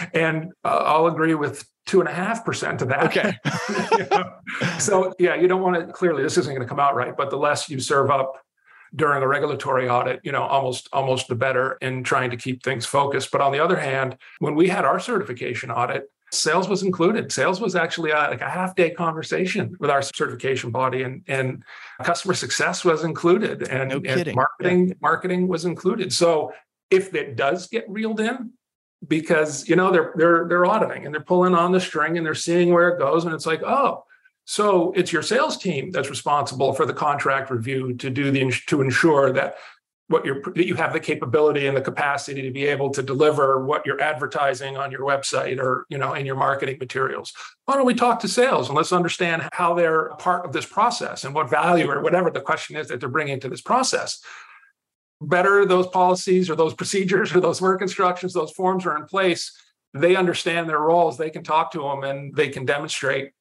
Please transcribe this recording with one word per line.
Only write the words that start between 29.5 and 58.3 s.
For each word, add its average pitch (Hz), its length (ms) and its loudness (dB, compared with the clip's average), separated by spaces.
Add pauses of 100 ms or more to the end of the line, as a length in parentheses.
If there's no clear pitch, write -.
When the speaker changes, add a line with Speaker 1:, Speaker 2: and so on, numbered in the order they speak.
Speaker 1:
you 160 80 6
know, 185 140 4
they're, 165 260 2
they're, 170 320 4
they're 175 160 4
auditing 180 400 0
and 147 80 -10
they're 151 80 -6
pulling 180 340 4
on 170 160 4
the 185 80 4
string 160 380 -2
and 165 80 -2
they're 156 80 -2
seeing 175 400 2
where 175 160 6
it 175 100 -2
goes. 151 240 2
And 165 100 -4
it's 156 120 -8
like, 160 160 -2
"Oh, 247 420 0 (420)
so 185 500 2
it's 180 180 0
your 156 80 0
sales 277 340 0
team 147 360 -4
that's 139 180 -4
responsible 135 640 0
for 151 120 0
the 131 80 -4
contract 139 580 -2
review 131 420 -4
to 131 160 -6
do 139 220 0
the 135 100 2
ins-, 131 240 -2
to 151 160 0
ensure 139 520 4
that 139 240 -2 (500)
what - 180 2
you're, 135 160 -4
that 180 240 0
you 190 80 -2
have 147 200 -2
the 160 60 -2
capability 151 680 2
and 139 80 0
the 131 60 2
capacity 139 600 -4
to 131 80 -6
be 139 160 -4
able 139 240 0
to 135 140 -4
deliver 139 600 4
what 151 200 -2
you're 139 160 -2
advertising 139 760 -2
on 139 120 -6
your 135 120 -10
website 135 580 -2
or, 131 300 -2
you 147 100 -8
know, 131 140 -2
in 139 120 -4
your 135 120 -4
marketing 135 420 -2
materials. 135 540 -6 (320)
Why 277 100 2
don't 269 100 4
we 247 80 4
talk 240 280 2
to 214 60 -4
sales 208 400 2
and 139 80 -2
let's 156 180 2
understand 170 580 0
how 175 240 0
they're 160 420 2
part 180 260 0
of 151 100 -10
this 160 120 -4
process - 580 -2
and 139 120 -8
what 151 160 0
value 156 400 4
or 143 100 -2
whatever 170 300 2
the 131 100 -6
question 156 360 -4
is 151 100 -8
that 127 120 -8
they're 135 100 -6
bringing 143 320 -2
to 135 60 -8
this 127 140 -10
process?" - 640 -2 (960)
Better 190 460 4
those 180 220 4
policies 185 600 2
or 156 80 -2
those 156 200 2
procedures 190 580 0
or 180 60 6
those 170 200 0
work 185 220 2
instructions, 180 520 -2